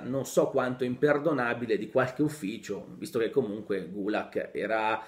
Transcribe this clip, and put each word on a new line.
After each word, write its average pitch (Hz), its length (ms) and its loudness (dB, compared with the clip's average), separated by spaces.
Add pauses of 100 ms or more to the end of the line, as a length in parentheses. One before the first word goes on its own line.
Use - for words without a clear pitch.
non 127 200 -2
so - 260 4
quanto 127 340 0
imperdonabile 127 920 2
di 107 140 -4
qualche 127 320 2
ufficio, 104 760 -4
visto - 200 -4
che 110 120 2
comunque 101 600 -2
Gulak 101 600 -2
era 107 560 0